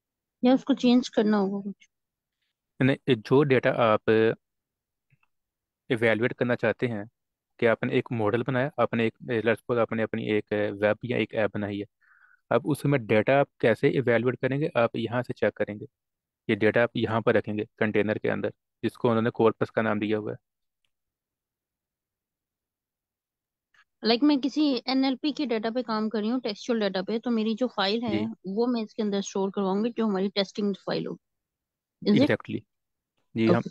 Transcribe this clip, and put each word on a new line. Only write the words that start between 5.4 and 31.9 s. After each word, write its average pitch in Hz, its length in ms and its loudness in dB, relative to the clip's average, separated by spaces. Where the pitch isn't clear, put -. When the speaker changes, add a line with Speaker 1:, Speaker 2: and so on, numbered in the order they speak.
Speaker 2:
evaluate 113 440 0
करना 123 220 -2
चाहते 117 320 -2
हैं 107 180 -8
कि 120 60 2
आपने 120 280 0
एक 131 200 -2
model 113 300 0
बनाया, 131 360 -2
आपने 117 280 0
एक, 107 60 -6
ए, 113 100 -2
let's 110 180 0
suppose 120 200 -4
आपने 113 240 -2
अपनी 113 260 -6
एक 107 240 -2
वेब 107 240 2
या 120 120 -4
एक 113 180 -2
ऐप 104 180 -2
बनाई 101 240 -6
है, 101 80 -8
अब 120 160 0
उसमें 139 400 -2
data 117 320 4
आप 143 100 0
कैसे 123 320 2
evaluate 120 480 0
करेंगे, 139 380 -2
आप 117 180 2
यहाँ 117 280 -4
से - 100 -8
check 107 200 0
करेंगे। 107 320 -6
ये 113 60 2
data 107 280 2
आप 120 140 -2
यहाँ 110 240 0
पर 113 140 2
रखेंगे 104 300 -2
container 107 380 0
के 117 120 -4
अंदर, 104 240 -4
जिसको 120 260 -2
उन्होंने 113 220 2
Corpus 113 380 2
का 117 120 -2
नाम 107 180 -2
दिया 107 180 -2
हुआ 107 140 -8
है। 120 60 -10
Speaker 1:
Like, 226 200 2
मैं 294 160 4
किसी 285 240 -2
एनएलपी 269 440 -2
के 294 140 -4
data 226 260 -2
पे 247 120 -4
काम 220 260 -4
कर 214 100 -4
रही 208 100 -2
हूँ, 254 120 -2
textual 226 380 -4
data 196 220 -2
पे, 220 180 -4
तो 240 120 -4
मेरी 220 240 0
जो 247 120 -2
file 214 360 -2
है 214 140 -2
Speaker 2:
जी। 214 360 -6
Speaker 1:
वो 233 140 0
मैं 233 140 -2
इसके 214 220 -8
अंदर 196 180 0
store 196 300 -4
करवाऊंगी, 202 400 -2
जो 226 160 -2
हमारी 196 220 0
testing 202 480 -4
file - 300 -6
होगी। - 1040 -8